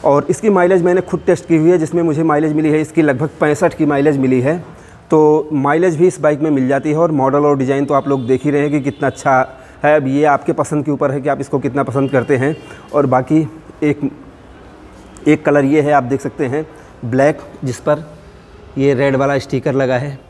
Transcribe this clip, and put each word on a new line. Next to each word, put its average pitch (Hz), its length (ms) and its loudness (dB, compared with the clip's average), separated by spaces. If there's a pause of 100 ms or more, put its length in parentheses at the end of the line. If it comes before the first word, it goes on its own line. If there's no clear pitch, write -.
और 143 260 2
इसकी 220 200 0
mileage 180 320 2
मैंने 180 180 2
खुद 180 260 -6
test 175 220 0
की 170 80 2
हुई 160 140 4
है, 180 80 4
जिसमें 165 240 -2
मुझे 160 200 0
mileage 156 300 2
मिली 156 180 0
है 156 100 2
इसकी 156 220 -2
लगभग 147 260 0 (120)
पैंसठ 151 340 0
की 156 120 0
mileage 143 320 2
मिली 131 220 2
है। 147 160 0 (540)
तो 151 440 4
mileage 151 420 2
भी 170 100 4
इस 175 140 0
bike 151 200 0
में 156 100 0
मिल 131 180 0
जाती 139 220 -2
है। 151 60 0
और 165 160 2
model 139 340 2
और 143 120 2
design 139 260 0
तो 147 100 -2
आप 135 140 0
लोग 135 180 -2
देख 127 180 0
ही 147 60 0
रहे 143 120 0
हैं 147 80 -2
कि 147 100 0
कितना 139 260 -4
अच्छा 131 320 0 (460)
है। 147 120 4
अब 143 120 0
ये 139 180 0
आपके 143 280 0
पसंद 147 300 -4
के 147 60 -4
ऊपर 143 200 -2
है 139 100 -4
कि 135 80 -4
आप 139 120 -4
इसको 139 180 -4
कितना 127 240 -4
पसंद 131 280 -2
करते 135 260 0
हैं। 143 200 -2 (380)
और 143 140 2
बाकी 131 320 2 (420)
एक, 147 280 -2 (1120)
एक 151 200 2
color 147 200 2
ये 147 160 2
है, 147 120 0
आप 143 120 2
देख 131 160 -2
सकते 151 260 -6
हैं 147 200 -6 (400)
black, 135 340 2 (240)
जिस 127 140 -6
पर 151 260 -2 (720)
ये 139 160 2
red 135 220 0
वाला 139 240 0
sticker 135 340 -4
लगा 131 240 0
है। 139 200 -8 (120)